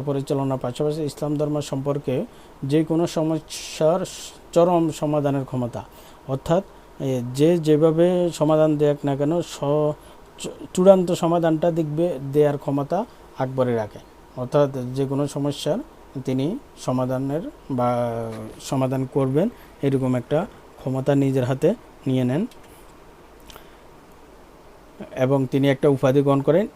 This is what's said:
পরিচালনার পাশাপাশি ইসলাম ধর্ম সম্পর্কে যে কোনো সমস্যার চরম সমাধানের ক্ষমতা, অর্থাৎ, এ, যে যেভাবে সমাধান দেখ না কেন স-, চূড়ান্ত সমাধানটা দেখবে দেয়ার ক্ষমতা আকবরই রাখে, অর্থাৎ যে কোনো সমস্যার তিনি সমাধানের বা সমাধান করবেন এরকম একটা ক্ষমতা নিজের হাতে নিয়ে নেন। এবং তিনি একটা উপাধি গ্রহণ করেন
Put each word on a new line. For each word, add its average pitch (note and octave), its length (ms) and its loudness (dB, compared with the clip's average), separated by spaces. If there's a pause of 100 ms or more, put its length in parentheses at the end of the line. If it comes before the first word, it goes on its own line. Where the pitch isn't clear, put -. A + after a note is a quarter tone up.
পরিচালনার C#3 580 -2
পাশাপাশি D3+ 380 -2
ইসলাম D3 340 -6
ধর্ম D3 240 -2
সম্পর্কে C#3+ 540 -4 (500)
যে C#3+ 200 2
কোনো D#3+ 220 0
সমস্যার D#3+ 920 -2 (520)
চরম E3+ 380 4
সমাধানের C#3+ 540 -2
ক্ষমতা, B2 360 -6 (480)
অর্থাৎ, G3 340 0 (380)
এ, C3+ 100 -2 (240)
যে D3 240 4
যেভাবে D#3 480 4 (280)
সমাধান D#3 420 4
দেখ D3 280 2
না C#3+ 120 0
কেন C#3+ 160 0 (100)
স-, D3+ 520 -2 (800)
চূড়ান্ত F#3 380 6
সমাধানটা E3 580 2
দেখবে D#3+ 340 -2 (280)
দেয়ার D3 260 4
ক্ষমতা C#3 400 -2 (400)
আকবরই C3 360 0
রাখে, A2 260 -4 (360)
অর্থাৎ C#3 320 0 (280)
যে C#3 100 0
কোনো C#3 200 -2
সমস্যার C#3+ 520 -4 (460)
তিনি C3 220 -2 (400)
সমাধানের C3 560 -2 (280)
বা B2 200 0 (680)
সমাধান C3 420 -2 (120)
করবেন C#3 320 2 (360)
এরকম C3 320 0
একটা B2+ 240 -2 (420)
ক্ষমতা C3 340 -2
নিজের C3+ 300 2
হাতে C3+ 240 0 (380)
নিয়ে C3 180 0
নেন। C3 180 0 (2750)
এবং C3 300 2
তিনি C#3 220 2
একটা C#3 200 2
উপাধি C#3 340 4
গ্রহণ C#3 180 2
করেন D3+ 240 2 (120)